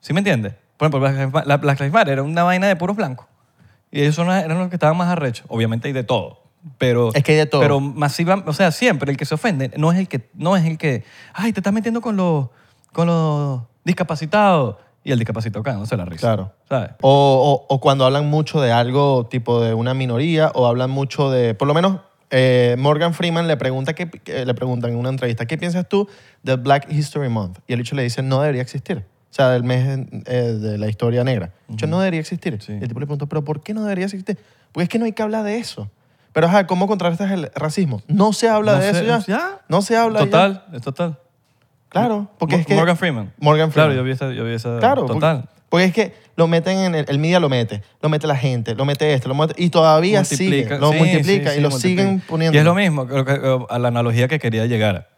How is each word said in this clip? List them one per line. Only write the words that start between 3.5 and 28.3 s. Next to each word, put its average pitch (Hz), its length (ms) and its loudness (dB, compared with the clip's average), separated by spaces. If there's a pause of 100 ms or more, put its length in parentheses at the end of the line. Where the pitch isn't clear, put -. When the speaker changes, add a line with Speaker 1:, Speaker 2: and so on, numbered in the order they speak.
Speaker 1:
Y 143 100 -2
ellos 147 140 2
son, 170 140 0
eran 175 280 0
los 185 120 -2
que 180 60 -8
estaban 160 220 2
más 175 120 0
arrechos. 147 400 -4
Obviamente 113 400 -2
hay 143 40 -6
de 131 100 -4
todo. 107 380 -4 (360)
Pero, 120 360 2
Speaker 2:
Es 143 100 2
que 151 100 4
hay 151 40 6
de 156 80 4
todo. 147 160 2
Speaker 1:
pero 143 180 4
masiva, 147 680 -2
o 160 80 -4
sea, 175 180 2
siempre 156 400 0
el 139 60 -2
que 147 80 -6
se 156 100 -4
ofende 151 420 -2
no 156 140 2
es 180 80 2
el 190 100 -2
que, 131 240 -8
no 175 240 0
es 165 80 2
el 160 120 -2
que, 131 260 -4 (300)
"Ay, 214 200 -4
te 208 80 -6
estás 196 100 -2
metiendo 226 300 -2
con 226 160 -4
los, 165 300 0 (460)
con 170 140 0
los 147 540 0 (240)
discapacitados". 165 920 0 (280)
Y 139 80 -4
el 127 80 2
discapacitado 110 440 -4
cagándose 110 320 -6
la 95 80 -4
risa. 87 240 -10
Speaker 2:
Claro. 98 240 -2 (160)
Speaker 1:
¿Sabes? 127 220 -4 (120)
Speaker 2:
O, 139 680 4
o, 139 40 2
o 135 60 0
cuando 135 260 4
hablan 143 240 2
mucho 151 300 0
de 127 140 2
algo, 127 540 2
tipo 120 340 0
de 113 120 0
una 117 200 -2
minoría, 139 600 0
o 127 120 2
hablan 123 220 0
mucho 135 420 -2
de, 120 220 2
por 135 140 -2
lo 147 60 2
menos, 180 280 0 (280)
eh, 123 480 4
Morgan 151 360 2
Freeman 170 340 -2
le - 80 2
pregunta 131 380 -4
que, 170 160 -8
que - 360 -10
le 127 80 -2
preguntan 120 380 -4
en 117 60 -4
una 120 120 -4
entrevista, 123 360 -4
"¿Qué 156 120 -6
piensas 175 300 -4
tú 202 220 0 (340)
de 131 140 0
Black 139 340 0
History 147 380 -2
Month?". 98 380 -4
Y 123 60 -4
el 120 60 -2
bicho 123 160 -6
le 135 80 -2
dice, 120 180 -4
"No 131 200 0